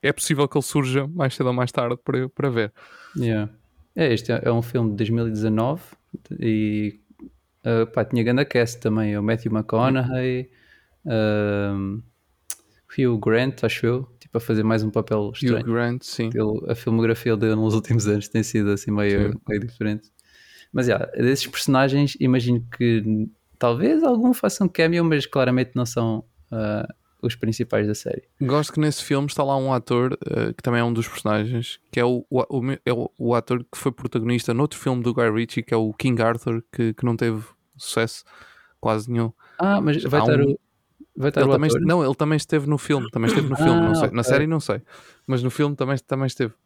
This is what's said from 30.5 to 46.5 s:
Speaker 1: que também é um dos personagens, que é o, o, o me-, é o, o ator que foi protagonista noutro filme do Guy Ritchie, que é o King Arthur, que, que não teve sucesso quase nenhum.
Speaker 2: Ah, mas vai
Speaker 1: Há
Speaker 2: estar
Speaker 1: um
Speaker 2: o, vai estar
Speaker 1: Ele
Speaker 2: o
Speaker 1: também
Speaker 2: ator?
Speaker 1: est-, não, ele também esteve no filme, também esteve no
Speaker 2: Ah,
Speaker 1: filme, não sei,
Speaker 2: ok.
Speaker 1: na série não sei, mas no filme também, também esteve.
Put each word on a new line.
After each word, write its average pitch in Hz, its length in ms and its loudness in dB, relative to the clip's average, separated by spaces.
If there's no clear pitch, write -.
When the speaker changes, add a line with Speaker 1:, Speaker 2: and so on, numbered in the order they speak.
Speaker 1:
que - 100 -14
também 120 180 0
é - 20 2
um 117 80 0
dos 113 160 -2
personagens, 107 720 -4
que - 80 -2
é 120 60 4
o, 123 240 0
o, 131 280 -2
o 123 60 -2
me-, 135 200 -4
é 123 80 -2
o, 120 240 -4
o 120 200 0
ator 120 360 -2
que - 60 -14
foi 135 140 -2
protagonista 120 640 -2
noutro 147 240 0
filme 127 240 -2
do 117 100 0
Guy 120 160 2
Ritchie, 113 320 -2
que - 100 -6
é - 60 2
o 110 160 0
King 123 260 0
Arthur, 117 520 0
que, 113 240 -2
que - 100 -4
não 117 100 2
teve 110 280 -2
sucesso - 460 -4
quase 110 320 -2
nenhum. 117 200 0
Speaker 2:
Ah, 196 200 2
mas 147 240 0
vai 135 160 2
Speaker 1:
Há 107 40 4
Speaker 2:
estar 139 180 6
Speaker 1:
um 143 120 4
Speaker 2:
o, - 60 -4
vai 143 140 0
estar 147 120 0
Speaker 1:
Ele 139 80 4
Speaker 2:
o 139 40 6
Speaker 1:
também 143 160 4
Speaker 2:
ator? 151 120 2
Speaker 1:
est-, 180 60 2
não, 165 160 4
ele 131 120 0
também 156 220 2
esteve 143 300 0
no 147 120 2
filme, 135 320 0
também 117 180 0
esteve - 200 2
no 135 40 0
Speaker 2:
Ah, 131 40 -4
Speaker 1:
filme, 170 240 4
não 165 120 4
sei, 160 140 2
Speaker 2:
ok. - 80 -4
Speaker 1:
na 117 80 0
série 139 240 2
não 160 120 0
sei, 104 220 -2
mas 127 160 0
no 127 80 0
filme 147 240 0
também, 135 220 -2
também 135 200 -2
esteve. 123 260 -2